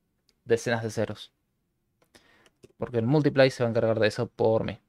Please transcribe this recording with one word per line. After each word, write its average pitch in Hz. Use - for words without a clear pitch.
decenas 117
de 113
ceros. 107
Porque -
el 110
multiply 135
se 127
va 117
a -
encargar 113
de 110
eso 110
por 110
mí. -